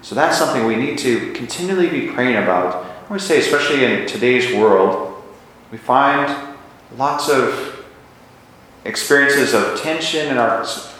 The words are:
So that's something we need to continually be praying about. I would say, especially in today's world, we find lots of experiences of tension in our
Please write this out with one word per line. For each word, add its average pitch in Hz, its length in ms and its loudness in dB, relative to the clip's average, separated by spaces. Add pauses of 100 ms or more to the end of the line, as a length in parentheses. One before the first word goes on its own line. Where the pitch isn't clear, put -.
So - 140 -10
that's 160 220 2
something 127 280 0
we 113 100 2
need 123 240 -2
to 117 340 0
continually 175 560 -2
be 139 180 -2
praying 127 280 0
about. 90 500 0 (240)
I 208 40 -8
would 190 80 -4
say, 156 180 2
especially 143 440 2
in 113 240 0
today's 120 480 0
world, 98 680 2 (480)
we 113 60 -14
find 143 800 0 (420)
lots 143 320 -2
of - 540 -2 (1000)
experiences 143 680 2
of - 280 0
tension 156 460 -4
in 135 100 -2
our 110 280 0 (340)